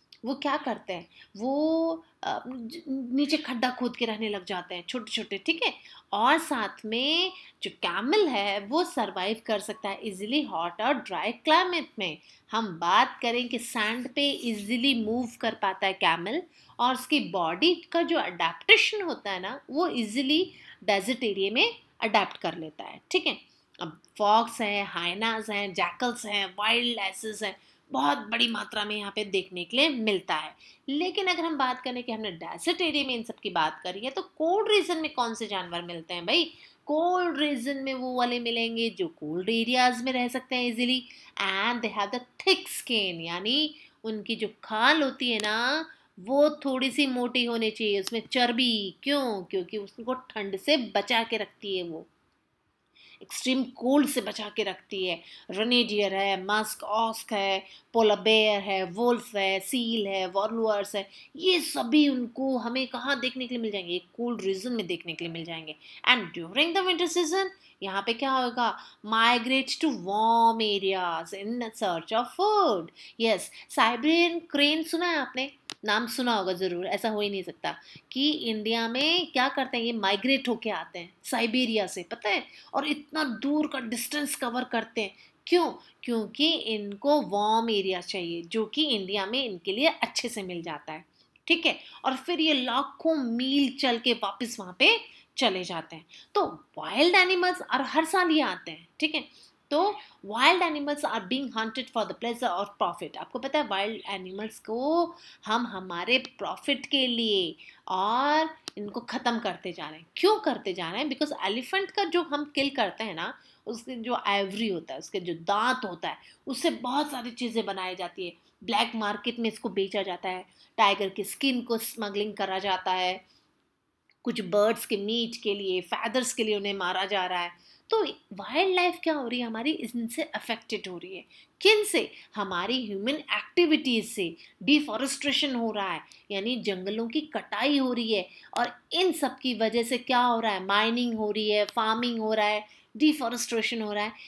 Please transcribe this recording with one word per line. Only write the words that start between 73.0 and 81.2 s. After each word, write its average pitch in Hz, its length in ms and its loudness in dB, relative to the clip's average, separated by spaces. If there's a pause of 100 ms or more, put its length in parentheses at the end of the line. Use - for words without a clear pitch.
यस, 220 300 2 (180)
साइबेरियन 311 720 4
क्रेन 302 440 2
सुना 330 240 -2
है 339 100 2
आपने? 269 360 -4 (320)
नाम 214 220 2
सुना 240 280 0
होगा 190 180 0
ज़रूर, 180 340 -2
ऐसा 202 220 -2
हो 214 120 -2
ही 208 100 0
नहीं 196 120 -4
सकता 156 340 -6 (360)
कि 285 180 2
इंडिया 226 580 -2
में 302 440 0
क्या 262 160 4
करते 262 280 -2
हैं, 233 80 -2
ये 233 80 0
माइग्रेट 226 560 2
होके 220 220 -2
आते 170 280 -6
हैं 170 160 -14 (100)